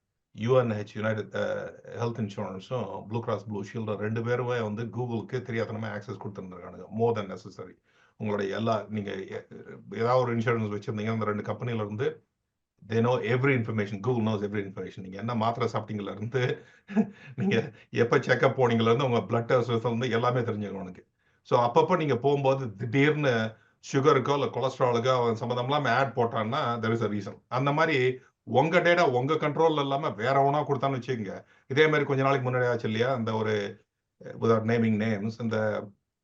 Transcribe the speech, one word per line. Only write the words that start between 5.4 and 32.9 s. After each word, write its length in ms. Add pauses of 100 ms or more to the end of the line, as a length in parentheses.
தெரியாத்தனமா 540
ஆக்சஸ் 260
கொடுத்துருந்துருக்கானுங்க, 600 (140)
more 180
than 200
necessary. 400 (400)
உங்களுடைய 380
எல்லா, 340
நீங்க 220
எ-, 360 (440)
ஏதாவது 320
ஒரு 140
இன்சூரன்ஸ் 440
வச்சிருந்தீங்க, 300
அந்த 140
ரெண்டு 180
கம்பெனில 400
இருந்து 400 (640)
they 40
know 320
every 340
information. 420
Google 240
knows 260
every 140
information. 380
நீங்க 160
என்ன 180
மாத்திரை 380
சாப்பிட்டீங்கல 380
இருந்து, 520 (240)
<laughs> 280 (200)
நீங்க 360 (180)
எப்ப 280
செக்அப் 400
போனீங்கல 240
இருந்து, 240
உங்க 120
பிளட் 260
டெஸ்ட்ல 360
இருந்து 300
எல்லாமே 300
தெரிஞ்சுக்கணும் 420
உனக்கு. 240 (360)
So 180
அப்பப்ப 380
நீங்க 180
போகும்போது 600
திடீர்னு 800 (380)
சுகருக்கோ 400
இல்ல 120
கொலஸ்ட்ராலுக்கோ 640
அவன் 280
சம்மந்தம் 300
இல்லாம 260
ஆட் 240
போட்டான்னா 720
there 80
is 100
a 40
reason. 400
அந்த 240
மாதிரி 460 (260)
உங்க 360
டேட்டா 320
உங்க 220
கண்ட்ரோல்ல 480
இல்லாம 280
வேற 320
எவனோ 280
கொடுத்தான்னு 320
வச்சுக்கோங்க. 420 (240)
இதே 180
மாதிரி 180
கொஞ்ச 200
நாளைக்கு 280
முன்னாடி 180
ஆச்சு 220